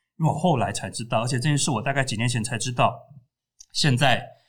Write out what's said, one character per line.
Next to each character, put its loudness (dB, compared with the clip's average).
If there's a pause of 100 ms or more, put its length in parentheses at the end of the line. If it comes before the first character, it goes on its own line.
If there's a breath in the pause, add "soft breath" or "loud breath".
(200)
因 2
为 4
我 -2
后 2
来 0
才 -8
知 -10
道， 0
而 -2
且 -2
这 -4
件 2
事 -2
我 -2
大 -2
概 0
几 -6
年 0
前 -2
才 -6
知 -6
道， 2 (800)
现 2
在 4 (260 soft breath)